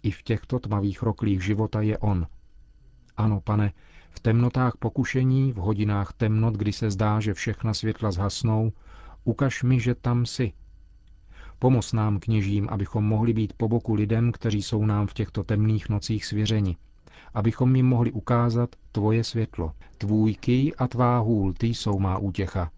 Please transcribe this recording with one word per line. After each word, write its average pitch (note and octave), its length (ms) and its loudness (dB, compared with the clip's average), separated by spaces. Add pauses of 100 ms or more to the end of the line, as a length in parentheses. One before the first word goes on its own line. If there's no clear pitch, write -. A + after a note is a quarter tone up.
I A2 80 0
v - 120 -12
těchto A#2 360 -4
tmavých G2+ 440 -2
roklích G#2 400 0
života G#2+ 380 -2
je G#2+ 180 0
on. F#2+ 280 0 (920)
Ano, G#2+ 240 0
Pane, G#2 320 0 (380)
v - 100 -18
temnotách A#2+ 580 2
pokušení, C3 720 0
v A2+ 40 -8
hodinách G2+ 560 0
temnot, A2 420 2
kdy G#2 180 -2
se A2 180 -2
zdá, G#2+ 300 0
že G#2 140 -2
všechna A2 400 -4
světla A2 360 -2
zhasnou, G#2+ 640 0 (520)
ukaž B2+ 380 -2
mi, B2+ 180 4
že A#2+ 140 0
tam A#2+ 320 0
jsi. A#2 260 -4 (1040)
Pomoz C3 340 2
nám, G#2+ 260 2
kněžím, G2+ 520 0
abychom G#2 340 -2
mohli A2 280 2
být G#2+ 200 -2
po A#2 160 -2
boku A2+ 260 0
lidem, A2+ 380 2
kteří G#2+ 300 -2
jsou G#2+ 220 0
nám G#2 220 2
v - 80 -8
těchto G#2 300 -4
temných G#2+ 440 0
nocích G#2+ 380 -2
svěřeni. G#2 500 0 (580)
Abychom A#2+ 420 2
jim B2+ 100 4
mohli A#2+ 260 2
ukázat A#2+ 640 0 (160)
tvoje G#2+ 320 2
světlo. F#2+ 480 -4 (260)
Tvůj G#2+ 360 2
kij C3 440 0
a B2+ 100 0
tvá B2 300 2
hůl, G#2+ 340 2
ty - 140 -2
jsou A2 320 -2
má F#2+ 200 0
útěcha. F#2 600 -4